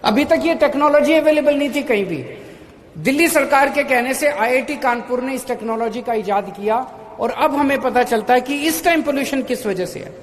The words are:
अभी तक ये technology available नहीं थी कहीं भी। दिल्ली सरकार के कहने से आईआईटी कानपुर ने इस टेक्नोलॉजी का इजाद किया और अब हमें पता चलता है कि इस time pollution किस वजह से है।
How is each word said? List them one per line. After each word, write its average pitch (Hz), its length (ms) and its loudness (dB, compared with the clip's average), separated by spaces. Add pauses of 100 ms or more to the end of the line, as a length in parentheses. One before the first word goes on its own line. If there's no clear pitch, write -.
अभी 262 220 2
तक 330 180 2
ये 330 120 2
technology 294 580 4
available 302 420 4
नहीं 285 200 0
थी 285 80 0
कहीं 202 220 0
भी। 151 200 -6 (720)
दिल्ली 269 300 2
सरकार 277 420 4
के 277 140 0
कहने 247 300 0
से 294 140 0
आईआईटी 247 480 0
कानपुर 247 460 -2
ने 262 120 -4
इस 247 140 -8
टेक्नोलॉजी 226 540 -4
का 240 120 -4
इजाद 202 360 -2
किया 208 260 -2 (440)
और 233 120 -2
अब 269 240 0
हमें 277 260 0
पता 247 220 2
चलता 240 300 0
है 247 80 4
कि 269 140 -4
इस 320 280 -2
time 339 180 4
pollution 269 400 -2
किस 247 240 -4
वजह 185 200 -2
से - 140 -10
है। - 240 -14